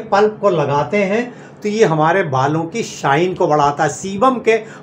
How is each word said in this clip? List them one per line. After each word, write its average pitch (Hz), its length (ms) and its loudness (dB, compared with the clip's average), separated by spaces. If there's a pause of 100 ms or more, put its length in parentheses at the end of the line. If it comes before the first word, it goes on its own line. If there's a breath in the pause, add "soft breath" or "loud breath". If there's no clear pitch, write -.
पल्प 214 340 2
को 202 100 2
लगाते 156 540 0
हैं 226 280 -2 (300 loud breath)
तो 214 60 -4
ये 214 160 2
हमारे 160 400 2
बालों 147 400 0
की 214 180 -6
शाइन 165 520 0
को 185 120 2
बढ़ाता 147 360 2
है, 156 80 2
sebum 202 480 0
के 220 180 2 (260 loud breath)